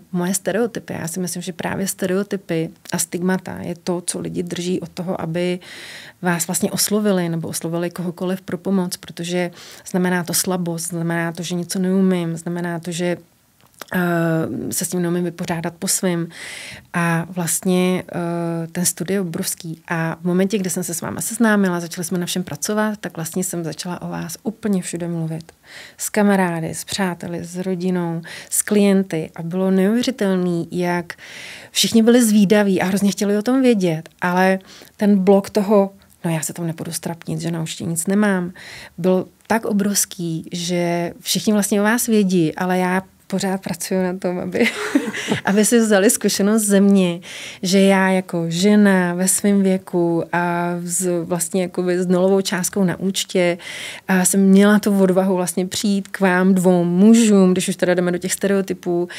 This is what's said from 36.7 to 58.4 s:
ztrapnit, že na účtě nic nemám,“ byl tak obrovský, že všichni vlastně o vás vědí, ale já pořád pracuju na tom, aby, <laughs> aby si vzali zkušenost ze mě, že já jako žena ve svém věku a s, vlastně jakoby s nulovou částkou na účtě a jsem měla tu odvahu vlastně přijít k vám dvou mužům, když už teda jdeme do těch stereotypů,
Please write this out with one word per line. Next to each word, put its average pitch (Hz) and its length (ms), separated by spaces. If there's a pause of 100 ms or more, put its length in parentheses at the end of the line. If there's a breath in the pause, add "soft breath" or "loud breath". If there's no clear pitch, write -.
ztrapnit, 165 480
že 165 100
na 165 120
účtě - 220
nic 165 220
nemám,“ 190 460 (460 loud breath)
byl 185 300 (180)
tak 220 180
obrovský, 196 880
že 175 680
všichni - 320
vlastně 208 280
o 202 40
vás 226 220
vědí, 190 480
ale 185 240
já 185 240 (240)
pořád 190 360
pracuju 185 400
na 185 160
tom, 180 200
aby, 185 300 (380)
<laughs> - 380
aby 208 200
si 233 140
vzali 214 320
zkušenost 214 520
ze 202 180
mě, 190 400 (420 loud breath)
že 190 180
já 190 280
jako 185 400
žena 190 640
ve 185 140
svém 202 340
věku 180 680
a 175 420 (100)
s, 175 400
vlastně 175 380
jakoby 180 400
s 185 40
nulovou 185 340
částkou 190 440
na 170 160
účtě 180 580 (500 loud breath)
a 185 160
jsem 196 160
měla 196 380
tu 202 240
odvahu 185 340
vlastně 180 300
přijít 196 420
k - 120
vám 185 340
dvou 180 300
mužům, 196 680
když 185 160
už 190 80
teda 180 180
jdeme 180 180
do 175 60
těch 185 140
stereotypů, 185 680